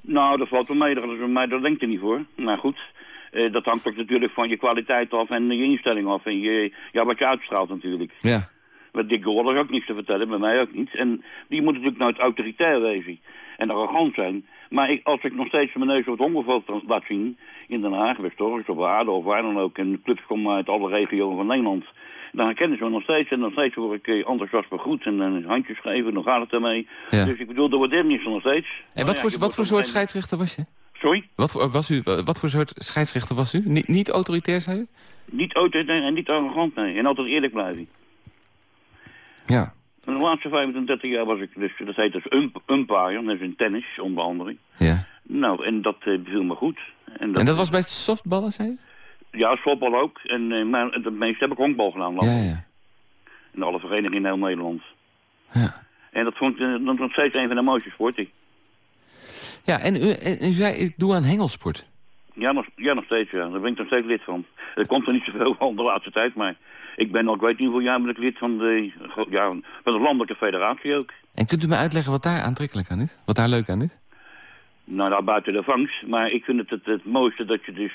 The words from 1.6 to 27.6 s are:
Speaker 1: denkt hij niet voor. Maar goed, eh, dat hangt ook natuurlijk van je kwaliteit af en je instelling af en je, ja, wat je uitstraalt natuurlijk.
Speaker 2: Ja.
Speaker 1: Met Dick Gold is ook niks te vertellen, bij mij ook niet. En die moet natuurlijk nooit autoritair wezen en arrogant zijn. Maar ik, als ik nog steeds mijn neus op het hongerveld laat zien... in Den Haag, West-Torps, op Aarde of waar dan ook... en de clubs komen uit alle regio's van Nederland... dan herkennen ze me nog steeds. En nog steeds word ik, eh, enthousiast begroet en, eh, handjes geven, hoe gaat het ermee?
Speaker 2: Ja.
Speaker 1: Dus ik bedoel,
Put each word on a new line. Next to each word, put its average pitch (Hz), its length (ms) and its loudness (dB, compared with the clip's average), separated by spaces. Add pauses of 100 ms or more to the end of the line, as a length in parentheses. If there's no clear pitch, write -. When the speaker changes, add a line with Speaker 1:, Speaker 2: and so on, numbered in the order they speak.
Speaker 1:
denkt 151 180 2
hij 117 100 0
niet 101 100 -2
voor. 110 220 0 (140)
Maar 107 220 -2
goed, 139 200 -2 (540)
eh, 113 200 0
dat 113 140 -2
hangt 117 220 0
ook 107 80 -2
natuurlijk 117 380 0
van 117 160 0
je 110 80 0
kwaliteit 120 560 0
af 113 160 0
en 120 180 0
je 120 160 0
instelling 120 440 2
af 98 180 0
en 101 140 -2
je, 107 340 0 (180)
ja, 117 140 2
wat 120 140 0
je 139 80 2
uitstraalt 101 420 0
natuurlijk. 90 500 -6
Speaker 2:
Ja. 113 300 0 (420)
Speaker 1:
Met 107 180 -2
Dick 107 140 0
Gold 110 300 2
is 139 80 2
ook 143 80 -2
niks 127 160 -2
te 113 80 -6
vertellen, 104 360 -2
bij 110 80 -2
mij 113 240 2
ook - 120 -2
niet. 131 220 -6
En 123 280 -2 (240)
die 151 140 -2
moet 151 120 2
natuurlijk 127 280 -2
nooit 120 180 2
autoritair 123 600 2
wezen 92 380 -2 (380)
en 110 120 -2
arrogant 123 440 2
zijn. 95 320 -2 (240)
Maar 135 220 2
ik, 139 140 -2
als 147 180 2
ik 127 120 -4
nog 123 120 -4
steeds 143 260 2
mijn 131 160 0
neus 135 180 2
op 117 100 -2
het 135 140 2
hongerveld 120 560 0
laat 110 200 0
zien... 110 300 -2 (300)
in 117 140 -4
Den 101 120 -2
Haag, 107 240 0
West-Torps, 104 520 -2
op 85 140 -2
Aarde 104 280 2
of 92 120 0
waar 104 180 2
dan 107 180 -2
ook... 95 180 -2
en 95 140 0
de 98 120 -4
clubs - 240 0
komen 104 280 0
uit 98 140 -2
alle 98 200 0
regio's 98 460 2
van 98 120 -2
Nederland... 110 380 0 (460)
dan 120 140 0
herkennen 135 320 0
ze 113 60 -4
me 113 60 -2
nog 110 140 -2
steeds. 156 260 0
En 127 100 0
nog 113 120 0
steeds 139 240 0
word 107 240 -4
ik, - 80 -10
eh, 110 220 0
enthousiast 110 400 -2
begroet 135 360 -4
en, 101 160 0 (200)
eh, 85 60 -10
handjes 113 320 -2
geven, 113 360 -2
hoe 90 80 -4
gaat 123 180 2
het - 100 -6
ermee? 117 360 0 (220)
Speaker 2:
Ja. 101 160 4
Speaker 1:
Dus 117 140 0
ik 120 80 -8
bedoel, 135 220 2